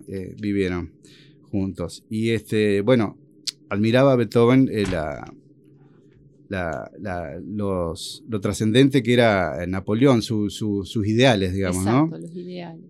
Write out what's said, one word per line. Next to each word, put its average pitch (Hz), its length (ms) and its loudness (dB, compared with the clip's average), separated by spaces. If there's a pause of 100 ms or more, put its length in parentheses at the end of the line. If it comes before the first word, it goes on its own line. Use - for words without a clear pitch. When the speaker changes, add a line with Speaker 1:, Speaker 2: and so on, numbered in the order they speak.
Speaker 1:
eh, 92 320 -10
vivieron 92 520 -2 (500)
juntos. 95 680 -6
Y, 110 220 -2
este, 107 520 0
bueno, 107 360 2 (520)
admiraba 113 440 4
a - 20 4
Beethoven, 120 560 4
eh, 104 200 0
la, 76 420 -6 (1160)
la, 80 400 -6 (120)
la, 87 440 -8
los, 92 840 -6
lo 110 100 -4
trascendente 113 640 2
que 117 100 0
era, 95 500 2
eh, 87 40 -4
Napoleón, 110 540 2
su, 104 280 -2
su, 101 360 -4
sus 104 200 -4
ideales, 110 480 4
digamos, 92 300 -2
¿no? 127 220 2
Speaker 2:
Exacto, 165 140 -6
los 170 160 -14
ideales. 175 540 -14